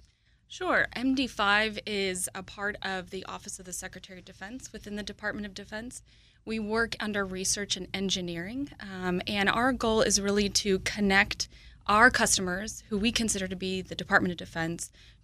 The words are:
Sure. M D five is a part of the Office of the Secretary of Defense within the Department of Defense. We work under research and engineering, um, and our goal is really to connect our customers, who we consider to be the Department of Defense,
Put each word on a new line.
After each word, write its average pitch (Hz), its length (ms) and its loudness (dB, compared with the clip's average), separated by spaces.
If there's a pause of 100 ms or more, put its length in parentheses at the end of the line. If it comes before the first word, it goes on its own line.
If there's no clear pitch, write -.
(460)
Sure. 302 460 0
M 262 240 0
D 269 100 0
five 214 580 2
is 196 480 -2
a 185 120 -10
part 202 360 -6
of 190 300 -6
the 185 140 -10
Office - 340 -10
of 185 60 -18
the 185 80 -14
Secretary 185 480 -12
of 170 40 -18
Defense 208 480 -14
within 208 220 -10
the 208 80 -4
Department 208 420 -6
of 202 80 -10
Defense. 214 480 -12 (440)
We 220 160 -4
work 220 400 0
under 208 260 -2
research 190 500 -2
and 185 160 -6
engineering, 190 840 -2
um, 185 480 -2
and 202 220 2
our 240 240 4
goal 220 300 2
is 202 180 4
really 202 280 2
to 196 300 2
connect 202 680 2 (400)
our 214 200 10
customers, 202 800 0
who 214 100 0
we 220 120 2
consider 208 380 0
to 185 80 -6
be 185 260 -2
the 170 140 -12
Department 190 340 2
of 170 80 -4
Defense, 170 540 -6 (320)